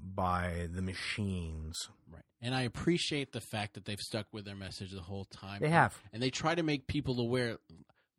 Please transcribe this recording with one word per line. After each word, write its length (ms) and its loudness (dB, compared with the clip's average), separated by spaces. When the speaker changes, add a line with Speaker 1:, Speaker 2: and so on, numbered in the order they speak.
Speaker 1:
by 680 0
the 100 -2
machines. 920 -4
Speaker 2:
Right. 100 -16
And 140 -2
I 80 2
appreciate 720 2
the 80 -4
fact 340 -4
that 100 -14
they've 160 -4
stuck 320 -2
with 120 -8
their 120 -8
message 360 -8
the 100 -6
whole 240 -6
time. 340 -8
Speaker 1:
They 100 2
have. 260 8
Speaker 2:
And 100 -2
they 80 4
try 240 2
to 80 4
make 240 0
people 340 0
aware. 380 2